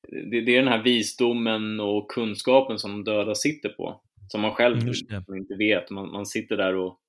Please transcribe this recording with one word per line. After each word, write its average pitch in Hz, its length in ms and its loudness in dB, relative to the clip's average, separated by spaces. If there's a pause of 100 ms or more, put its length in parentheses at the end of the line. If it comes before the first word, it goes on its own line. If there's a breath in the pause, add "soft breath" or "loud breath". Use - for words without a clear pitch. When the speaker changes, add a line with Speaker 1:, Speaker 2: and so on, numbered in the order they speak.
Speaker 1:
det, 117 340 -4
det 117 160 2
är - 60 8
den 139 100 4
här 110 100 0
visdomen 113 960 0
och 104 320 -2
kunskapen 117 680 2
som 101 120 -8
de 104 200 -4
döda 104 240 0
sitter 151 340 -2
på. - 320 -8 (260)
Som 107 140 -4
man 107 100 2
själv 120 240 4
Speaker 2:
Mm, 117 120 -2
just - 220 -6
det. 101 140 -6 (140)
Speaker 1:
inte 98 180 -10
vet. 104 340 0
Man, 98 220 -8
man 101 140 -8
sitter 107 320 -4
där 95 180 0
och 92 340 -4